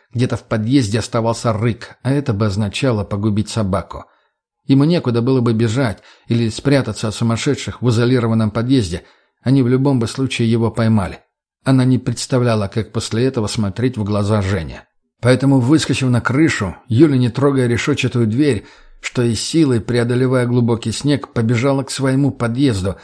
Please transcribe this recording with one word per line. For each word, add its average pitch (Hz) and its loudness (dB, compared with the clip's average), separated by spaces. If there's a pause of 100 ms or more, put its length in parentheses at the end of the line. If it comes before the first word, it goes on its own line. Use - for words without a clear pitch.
(140)
где-то 120 -2
в - -8
подъезде 113 0
оставался 113 -2
рык, 107 -4
а 131 0
это 139 0
бы 107 0
означало 104 -2
погубить 104 -2
собаку. 95 -4 (600)
Ему 139 4
некуда 131 0
было 127 2
бы 120 2
бежать 113 -2 (280)
или 117 0
спрятаться 123 -2
от 101 -4
сумасшедших 117 -4
в 120 2
изолированном 113 2
подъезде. 117 -2 (400)
Они 135 4
в 117 2
любом 131 2
бы 113 -2
случае 123 -2
его 113 0
поймали. 110 0 (440)
Она 131 2
не 127 2
представляла, 117 -2
как - -6
после 113 -2
этого 123 -2
смотреть 113 -2
в 107 -2
глаза 104 0
Жене. 90 -4 (360)
Поэтому, 131 4
выскочив 131 2
на 120 2
крышу, 123 0 (120)
Юля, 135 4
не 123 2
трогая 135 0
решётчатую 120 0
дверь, 123 0 (360)
что - -4
из 117 0
силы, 139 2
преодолевая 123 0
глубокий 120 0
снег, 139 -2
побежала 123 0
к - -10
своему 135 0
подъезду, 117 -2